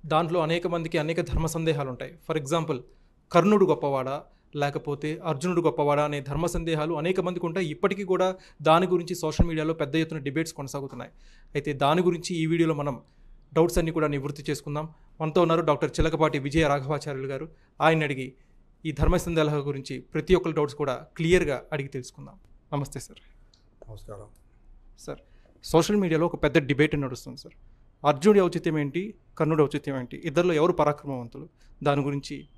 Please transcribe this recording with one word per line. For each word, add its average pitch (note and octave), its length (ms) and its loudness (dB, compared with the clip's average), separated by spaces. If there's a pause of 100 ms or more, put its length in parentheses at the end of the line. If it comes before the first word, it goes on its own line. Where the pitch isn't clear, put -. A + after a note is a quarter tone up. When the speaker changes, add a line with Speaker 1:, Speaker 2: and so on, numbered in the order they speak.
Speaker 1:
దాంట్లో D#3+ 340 2
అనేక E3+ 260 -2
మందికి E3 320 -2
అనేక D#3 220 -2
ధర్మ - 260 -2
సందేహాలు D#3+ 420 -2
ఉంటాయి. C3+ 260 -12 (160)
For D#3+ 120 -2
example, D3+ 340 -2 (560)
కర్ణుడు F#3 340 6
గొప్పవాడా, C#3 560 -2 (340)
లేకపోతే C#3+ 720 -4
అర్జునుడు E3+ 340 -2
గొప్పవాడా D3 440 2
అనే D3 160 -4
ధర్మ C#3+ 260 -4
సందేహాలు E3 480 -2
అనేక F3+ 260 0
మందికి F3+ 260 -2
ఉంటాయి. E3 220 -2
ఇప్పటికీ F#3+ 360 -2
కూడా F#3 300 2 (280)
దాని E3 240 6
గురించి F3+ 280 0
సోషల్ D#3 320 2
మీడియాలో D#3+ 280 -2
పెద్ద D3+ 220 -2
ఎత్తున D#3+ 220 0
డిబేట్స్ C#3+ 340 -4
కొనసాగుతున్నాయి. C3 580 -10 (440)
అయితే D3 180 -2
దాని D3 300 4
గురించి F3 340 0
ఈ D#3+ 100 2
వీడియోలో E3 280 4
మనం C#3+ 260 -4 (540)
డౌట్స్ E3+ 240 4
అన్నీ D#3+ 140 0
కూడా D#3 140 2
నివృత్తి C#3+ 440 -4
చేసుకుందాం. D3 380 -6 (320)
మనతో D#3+ 220 2
ఉన్నారు E3 180 4
డాక్టర్ D#3 300 0 (100)
చిలకపాటి D#3 380 2
విజయ C#3+ 300 0
రాఘవాచార్యులు C#3+ 580 -4
గారు. C3+ 220 -8 (320)
ఆయన D#3+ 220 4
అడిగి C3+ 300 -4 (540)
ఈ D3+ 60 -4
ధర్మ E3 240 4
సందేహాల D#3 500 0
గురించి C3+ 380 -8 (100)
ప్రతి D#3 200 2
ఒక్కరి E3+ 180 0
డౌట్స్ D3 220 0
కూడా C3 260 -4 (160)
క్లియర్గా D#3+ 460 2 (100)
అడిగి C#3 160 -6
తెలుసుకుందాం. C3 460 -14 (400)
నమస్తే C#3 260 -4
సార్. - 180 -20 (720)
Speaker 2:
నమస్కారం. G#2 360 -16 (720)
Speaker 1:
సార్, C#3 200 -14 (460)
సోషల్ E3 320 2
మీడియాలో E3+ 300 2
ఒక E3 160 -4
పెద్ద D3+ 160 4
డిబేట్ C#3+ 420 2
నడుస్తుంది B2+ 380 -10
సార్. - 160 -20 (520)
అర్జునుడి E3 340 6
ఔచిత్యం E3+ 380 0
ఏంటి, E3 360 -4 (240)
కర్ణుడి D#3 240 4
ఔచిత్యం C#3 360 -2
ఏంటి, B2+ 260 -10
ఇద్దరిలో E3+ 300 2
ఎవరు E3 180 4
పరాక్రమవంతులు, C#3+ 760 -2 (340)
దాని C#3+ 200 2
గురించి C#3+ 540 -6